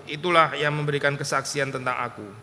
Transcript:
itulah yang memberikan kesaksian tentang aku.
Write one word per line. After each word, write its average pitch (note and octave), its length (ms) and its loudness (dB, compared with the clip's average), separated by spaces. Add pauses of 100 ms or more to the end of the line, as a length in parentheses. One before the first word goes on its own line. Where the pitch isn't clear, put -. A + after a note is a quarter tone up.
itulah D#3 480 4
yang D3 240 0
memberikan C#3+ 400 0
kesaksian C#3 560 -2
tentang B2+ 240 -2
aku. A#2 320 -6 (140)